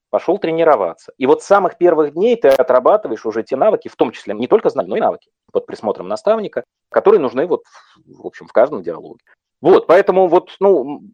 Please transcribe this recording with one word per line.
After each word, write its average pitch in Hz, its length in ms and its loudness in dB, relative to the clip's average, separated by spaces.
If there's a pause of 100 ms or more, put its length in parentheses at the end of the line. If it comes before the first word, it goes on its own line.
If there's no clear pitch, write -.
(100)
пошёл 170 280 -2
тренироваться. 156 800 -2
И 127 80 -2
вот 156 180 2
с - 20 -20
самых 196 320 0
первых 156 360 2
дней 214 220 2
ты 190 120 2
отрабатываешь 131 760 2
уже 110 200 -6
те - 120 -10
навыки, 185 320 0
в - 60 -20
том 139 160 -2
числе - 240 -12
не 113 140 -6
только 180 220 2
знания, 90 180 -6
но 104 80 -6
и 220 40 -4
навыки, 101 300 -4 (220)
под 98 140 -4
присмотром 98 420 -8
наставника, 196 560 -4 (260)
которые 185 300 4
нужны 131 260 -4
вот, 160 160 -4 (440)
в - 200 -20
общем, 87 200 -18
в - 60 -20
каждом 123 300 0
диалоге. 82 380 -14 (400)
Вот, 151 280 4
поэтому 190 400 2
вот, 180 220 0 (100)
ну, 185 240 2
м-, 147 160 -12 (140)